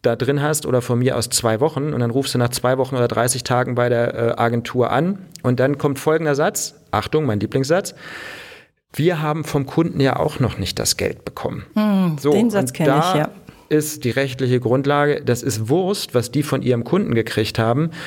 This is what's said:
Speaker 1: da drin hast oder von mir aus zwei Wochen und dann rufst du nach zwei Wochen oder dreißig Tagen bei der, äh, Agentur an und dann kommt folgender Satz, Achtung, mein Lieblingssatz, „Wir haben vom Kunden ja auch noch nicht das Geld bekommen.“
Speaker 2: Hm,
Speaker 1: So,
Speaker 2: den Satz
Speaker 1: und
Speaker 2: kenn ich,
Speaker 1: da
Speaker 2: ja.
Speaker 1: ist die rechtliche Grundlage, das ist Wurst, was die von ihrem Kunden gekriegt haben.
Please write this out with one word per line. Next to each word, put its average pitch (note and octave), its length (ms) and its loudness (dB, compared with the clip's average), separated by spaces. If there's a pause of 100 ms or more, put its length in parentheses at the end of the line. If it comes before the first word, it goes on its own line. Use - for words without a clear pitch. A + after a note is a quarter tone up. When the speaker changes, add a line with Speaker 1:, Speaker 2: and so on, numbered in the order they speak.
Speaker 1:
da A#2 160 2
drin C#3 260 0
hast D3+ 240 -2
oder B2 160 2
von A#2+ 160 0
mir B2 180 2
aus A2+ 140 -4
zwei A2 300 0
Wochen D3 320 0
und B2+ 80 -2
dann A#2+ 100 0
rufst C3+ 240 -2
du - 40 2
nach A#2+ 100 2
zwei B2+ 280 0
Wochen C3 200 -2
oder B2 100 2
dreißig A#2+ 380 0
Tagen B2 320 0
bei A#2+ 120 2
der, A#2+ 260 2
äh, A#2 220 0
Agentur A#2 540 0
an F3 280 0 (260)
und B2+ 160 2
dann C#3 180 2
kommt C#3 220 -2
folgender D#3 340 2
Satz, D#3+ 400 -2 (160)
Achtung, D3+ 340 0
mein G#2+ 140 0
Lieblingssatz, C3+ 560 -2 (1000)
„Wir D#3+ 300 0
haben D3+ 220 -2
vom C#3+ 200 -2
Kunden E3 360 0
ja C3 160 4
auch - 240 -2
noch - 180 0
nicht - 220 -4
das - 160 0
Geld - 280 -4
bekommen.“ - 500 -8
Speaker 2:
Hm, F#3+ 440 2
Speaker 1:
So, C#3 140 2
Speaker 2:
den A3 180 6
Satz F#3+ 200 0
Speaker 1:
und - 40 -12
Speaker 2:
kenn - 140 2
ich, C3 40 4
Speaker 1:
da E3 240 2
Speaker 2:
ja. D3+ 140 0 (380)
Speaker 1:
ist D3+ 340 0
die B2 80 0
rechtliche B2+ 480 0
Grundlage, C#3 640 2
das B2 200 0
ist G#2+ 240 -4
Wurst, F#3 480 0
was A#2 160 -2
die C#3+ 100 0
von C#3 200 -2
ihrem B2 200 0
Kunden F3 320 0
gekriegt A2 460 -2
haben. B2 300 2 (160)